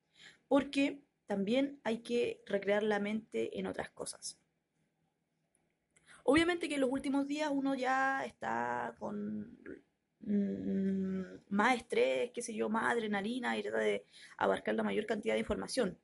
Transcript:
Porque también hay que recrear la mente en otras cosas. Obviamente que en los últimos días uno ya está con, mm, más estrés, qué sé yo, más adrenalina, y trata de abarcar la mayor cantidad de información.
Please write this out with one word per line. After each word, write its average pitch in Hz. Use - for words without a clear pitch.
Porque 277
también 220
hay 226
que 240
recrear 202
la 208
mente 220
en 185
otras -
cosas. -
Obviamente 330
que 285
en 277
los 254
últimos 277
días 294
uno 277
ya 269
está 240
con, 107
mm, 196
más 214
estrés, 247
qué 233
sé 226
yo, 220
más 226
adrenalina, 226
y 214
trata 214
de 208
abarcar 196
la 220
mayor 208
cantidad 220
de 220
información. 196